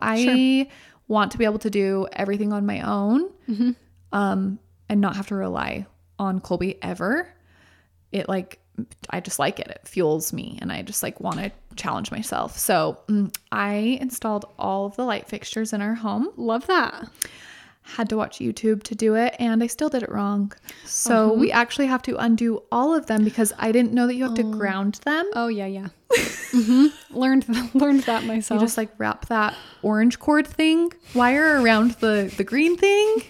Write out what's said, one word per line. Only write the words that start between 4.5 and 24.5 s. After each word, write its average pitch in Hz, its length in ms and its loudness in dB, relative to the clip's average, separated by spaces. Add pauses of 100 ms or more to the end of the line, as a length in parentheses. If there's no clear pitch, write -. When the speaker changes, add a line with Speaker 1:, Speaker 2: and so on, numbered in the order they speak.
Speaker 1:
and 202 140 2
not 196 140 0
have 196 100 -6
to 208 80 -8
rely 190 500 -4 (340)
on 190 220 -2
Colby 180 420 -4
ever. 190 460 -2 (840)
It, 202 180 -4
like, 185 300 -6 (500)
I 180 100 -6
just - 180 -8
like 190 200 -2
it. - 100 -10
It - 200 -16
fuels 156 440 0
me, - 300 -10
and - 100 -6
I - 100 -8
just, - 200 -6
like, - 180 -8
wanna 196 300 -6 (260)
challenge - 340 -6
myself. - 480 -6
So, 160 400 0 (100)
mm, 208 260 0 (160)
I 208 500 -2
installed 226 440 -6 (140)
all 196 280 -2
of 202 100 -10
the 254 80 -4
light 233 240 -4
fixtures 220 440 -8
in 214 100 -4
our 214 120 -2
home. 220 420 -2
Speaker 2:
Love 233 320 -4
that. 294 400 0 (760)
Speaker 1:
Had - 280 -4
to 220 60 -2
watch - 220 -4
YouTube 214 460 -2
to - 100 -10
do 214 200 2
it, 233 240 2
and 226 240 2
I 233 40 0
still 302 220 -2
did 262 140 -2
it - 80 -8
wrong. 202 420 -2 (320)
So 220 480 2
Speaker 2:
Uh-huh. - 20 2
Speaker 1:
we - 180 4
actually 240 340 2
have 254 160 0
to - 160 -4
undo 226 520 0
all 277 240 2
of 311 120 0
them 214 180 2
because 214 340 0
I 226 140 0
didn't 233 200 4
know 240 160 2
that 247 60 -2
you 254 100 -2
have 233 100 -2
to 233 80 2
Speaker 2:
Oh. 220 100 -2